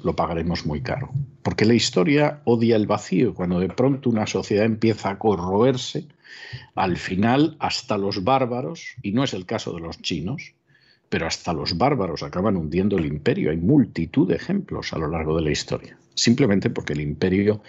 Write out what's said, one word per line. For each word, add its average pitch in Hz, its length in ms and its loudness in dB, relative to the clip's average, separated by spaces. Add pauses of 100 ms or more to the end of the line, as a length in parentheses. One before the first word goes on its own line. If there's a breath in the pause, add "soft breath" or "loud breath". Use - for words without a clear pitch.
lo - 100 0
pagaremos 85 520 -2
muy 73 160 -4
caro. - 280 -6 (320)
Porque - 220 -2
la 117 100 6
historia 147 720 2
odia 117 320 4
el 107 100 2
vacío. 101 480 0
Cuando 90 240 0
de 92 100 0
pronto 131 420 0
una 107 160 2
sociedad 104 400 0
empieza 107 440 0
a 98 80 -6
corroerse, 110 880 0 (680 loud breath)
al 90 220 0
final 123 640 2
hasta - 380 -4
los 98 260 -2
bárbaros, 131 800 -2
y 98 100 -4
no 131 120 2
es 127 80 -2
el 92 140 -6
caso - 260 -4
de 85 80 -8
los - 220 -10
chinos, 95 520 -6 (540 soft breath)
pero 85 180 -2
hasta - 260 -6
los 78 240 -4
bárbaros 95 460 0
acaban 92 340 0
hundiendo 90 420 0
el 80 80 0
imperio. 76 440 -2
Hay 82 60 0
multitud 104 720 2
de 82 80 2
ejemplos - 560 -4
a - 60 -4
lo 80 100 -2
largo 80 260 -2
de 82 80 0
la 76 80 0
historia, - 480 -6 (160)
simplemente 117 560 4
porque - 220 -6
el 71 80 -4
imperio 92 680 2